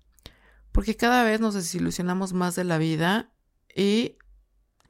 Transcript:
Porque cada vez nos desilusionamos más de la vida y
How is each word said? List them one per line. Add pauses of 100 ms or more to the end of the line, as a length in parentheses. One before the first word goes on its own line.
(720)
Porque
cada
vez
nos
desilusionamos
más
de
la
vida (440)
y (720)